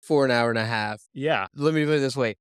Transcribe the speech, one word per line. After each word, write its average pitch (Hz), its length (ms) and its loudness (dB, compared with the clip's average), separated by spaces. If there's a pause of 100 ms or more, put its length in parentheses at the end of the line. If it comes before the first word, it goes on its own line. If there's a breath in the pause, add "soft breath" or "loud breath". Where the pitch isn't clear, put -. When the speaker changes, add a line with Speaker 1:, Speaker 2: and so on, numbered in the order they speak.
Speaker 1:
For 147 240 2
an 131 60 2
hour 120 200 2
and 113 100 -2
a 110 40 0
half. 107 380 -4 (100)
Speaker 2:
Yeah. 127 440 -2
Speaker 1:
Let 151 180 0
me 151 120 2
put 151 100 0
it - 60 2
this 131 140 -2
way. 117 240 -2